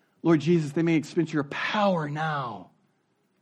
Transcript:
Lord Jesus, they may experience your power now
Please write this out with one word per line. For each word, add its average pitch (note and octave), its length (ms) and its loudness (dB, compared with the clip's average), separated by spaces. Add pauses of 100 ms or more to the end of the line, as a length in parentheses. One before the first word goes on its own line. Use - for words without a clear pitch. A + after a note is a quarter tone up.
(240)
Lord E3 160 6
Jesus, D#3 320 2
they E3+ 100 0
may E3 140 4
experience D#3+ 360 -2
your D3+ 120 -2
power F3+ 640 -2
now D3 640 -6 (720)